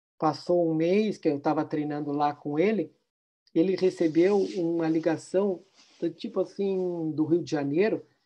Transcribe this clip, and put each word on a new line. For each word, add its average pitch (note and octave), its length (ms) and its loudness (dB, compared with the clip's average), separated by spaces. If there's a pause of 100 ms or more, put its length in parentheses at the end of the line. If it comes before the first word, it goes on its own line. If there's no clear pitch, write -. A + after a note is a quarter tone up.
(180)
passou E3 540 0
um - 20 0
mês F#3 440 2
que - 100 -2
eu C#3+ 140 -2
tava D3+ 240 0
treinando D3 480 -4
lá D3 200 0
com D3 240 -8
ele, F#3+ 320 0 (640)
ele F#3 220 2
recebeu F3+ 600 2
uma E3+ 500 0
ligação, E3 760 0 (380)
do E3+ 100 -2
tipo G3 300 -8
assim, F3+ 720 -2
do D3+ 140 0
Rio D#3+ 180 2
de C3 80 -10
Janeiro, D#3 500 0 (240)